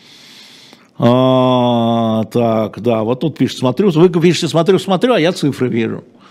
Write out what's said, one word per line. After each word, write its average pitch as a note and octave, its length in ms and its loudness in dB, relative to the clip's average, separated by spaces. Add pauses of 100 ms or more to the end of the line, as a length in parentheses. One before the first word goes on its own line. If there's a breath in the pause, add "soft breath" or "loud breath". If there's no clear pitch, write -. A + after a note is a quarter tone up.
(1000 loud breath)
А, A#2+ 1300 2
так, A2 560 -2
да, A2+ 220 0
вот A#2+ 180 -4
тут D#3 160 -4
пишет, - 220 -2
смотрю, C3 320 0
вы D#3+ 180 4
пишете, E3+ 400 0
смотрю, E3+ 300 0
смотрю, F#3+ 340 0
а G3+ 80 0
я D#3 120 0
цифры C3+ 360 -4
вижу. A2 360 -4 (260 soft breath)